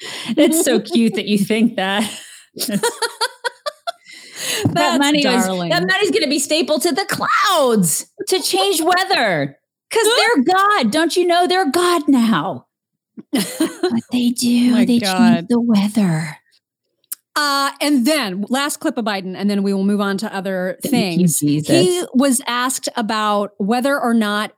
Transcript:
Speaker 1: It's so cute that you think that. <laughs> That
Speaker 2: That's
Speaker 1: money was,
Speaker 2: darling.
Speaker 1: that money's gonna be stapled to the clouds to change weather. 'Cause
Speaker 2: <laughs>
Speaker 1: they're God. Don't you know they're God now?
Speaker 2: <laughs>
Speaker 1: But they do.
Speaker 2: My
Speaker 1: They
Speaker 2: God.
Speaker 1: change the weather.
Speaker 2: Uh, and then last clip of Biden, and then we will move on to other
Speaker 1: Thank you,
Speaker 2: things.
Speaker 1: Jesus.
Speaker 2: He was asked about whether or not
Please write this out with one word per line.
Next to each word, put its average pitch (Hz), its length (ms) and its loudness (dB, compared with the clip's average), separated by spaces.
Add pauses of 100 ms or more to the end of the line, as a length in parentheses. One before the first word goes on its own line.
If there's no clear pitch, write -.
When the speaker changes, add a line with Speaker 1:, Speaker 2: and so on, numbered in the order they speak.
(380)
Speaker 1:
It's 320 280 2
so 247 160 0
cute 226 340 0
that 208 120 -6
you 208 100 2
think 220 400 2
that. 196 260 0 (540)
<laughs> - 100 -6 (2000)
That - 80 0
Speaker 2:
That's 339 260 2
Speaker 1:
money 285 260 2
was, 247 200 2
Speaker 2:
darling. 180 240 -4
Speaker 1:
that 349 180 0
money's 381 240 0
gonna 311 160 0
be 285 120 -2
stapled 311 420 0
to 349 100 0
the - 140 -2
clouds 262 1000 0 (220)
to 370 140 0
change 370 400 0
weather. 311 760 0 (320)
'Cause 440 140 2
Speaker 2:
<laughs> 453 140 2
Speaker 1:
they're 440 260 2
God. 370 480 2
Don't 311 240 0
you 359 100 2
know 349 220 2
they're 359 240 0
God 349 380 2
now? 196 600 0
Speaker 2:
<laughs> - 640 -20
Speaker 1:
But 269 680 -2 (100)
they 247 200 0
do. 240 400 2
Speaker 2:
My 240 140 4
Speaker 1:
They 240 140 2
Speaker 2:
God. 190 180 0 (180)
Speaker 1:
change 170 140 -2
the 240 120 2
weather. 196 760 0 (1000)
Speaker 2:
Uh, 277 340 0 (100)
and 285 240 2
then 214 440 0
last 285 280 -2
clip 311 200 -4
of 240 80 -2
Biden, 196 300 -4
and 202 140 0
then 202 120 0
we 196 120 0
will 196 100 0
move 202 180 2
on 196 160 0
to 220 180 -8
other 190 480 -6
Speaker 1:
Thank 196 360 -2
you, 180 80 4
Speaker 2:
things. 160 120 -2
Speaker 1:
Jesus. 147 280 -2 (180)
Speaker 2:
He 359 180 0 (100)
was 262 340 2
asked 247 480 -4
about 208 600 -2
whether 247 420 -2
or 247 140 0
not 208 440 0